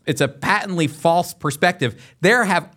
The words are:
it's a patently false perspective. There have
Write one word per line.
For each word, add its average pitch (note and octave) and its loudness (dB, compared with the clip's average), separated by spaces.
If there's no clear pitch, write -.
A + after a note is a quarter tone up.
it's C#3 -2
a C#3 2
patently F3+ -2
false E3+ 0
perspective. D3+ -4
There A3+ 4
have F3+ -2